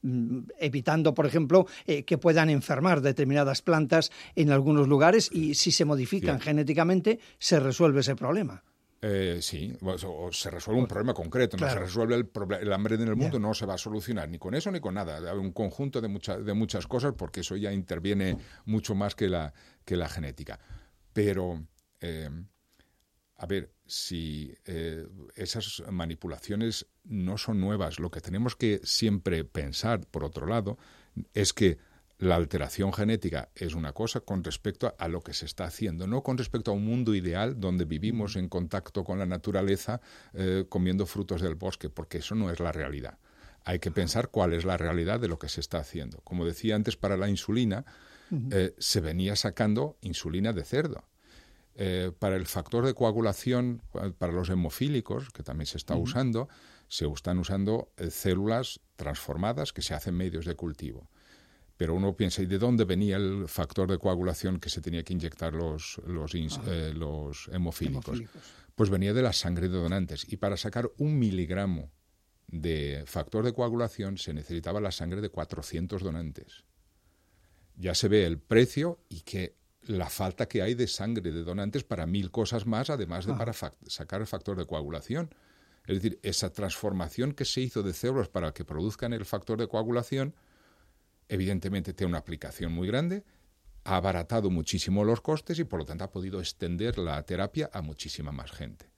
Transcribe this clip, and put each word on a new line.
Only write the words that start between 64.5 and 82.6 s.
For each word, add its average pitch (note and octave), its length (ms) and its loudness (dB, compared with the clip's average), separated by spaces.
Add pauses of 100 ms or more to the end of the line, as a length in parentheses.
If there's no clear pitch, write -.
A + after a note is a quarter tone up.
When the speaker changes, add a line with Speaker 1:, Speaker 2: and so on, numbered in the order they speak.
Speaker 2:
que - 100 -10
se - 100 -6
tenía E2 220 -4
que F2+ 120 -6
inyectar E2 380 -4
los, D#2+ 540 -4
los D#2+ 300 -6
ins-, D#2 240 -2
Speaker 1:
Ajá. G#2+ 120 -4
Speaker 2:
eh, D#2+ 220 -4
los D2+ 580 -6
hemofílicos? F2 540 -2 (140)
Speaker 1:
Hemofílicos. - 220 -16 (340)
Speaker 2:
Pues G#2 140 4
venía G2 220 2
de B2 100 4
la A#2 100 2
sangre F2 360 0
de F2+ 80 0
donantes. E2+ 560 -2
Y G#2+ 40 -8
para G2+ 200 0
sacar A#2 320 -4 (100)
un D3+ 200 2
miligramo F#2 720 0 (560)
de D2+ 600 -2
factor G#2+ 380 -2
de A#2+ 80 2
coagulación A2+ 640 -2
se F2 140 -6
necesitaba E2+ 480 -4
la F#2+ 120 -2
sangre F2 280 -4
de G#2 100 -4
cuatrocientos E2+ 720 -6
donantes. D#2+ 580 -8 (1120)
Ya F2+ 200 -2
se - 100 2
ve G2+ 200 8
el E2 120 0
precio C#3 720 4
y E2 140 -14
que - 340 -8 (300)
la F2+ 220 0
falta F#2+ 400 -2
que G2+ 140 0
hay A2+ 120 2
de A#2+ 120 0
sangre G2+ 440 -2
de E2 140 -4
donantes G2+ 400 -4
para E2+ 220 -4
mil F#2 240 0
cosas A2+ 360 -2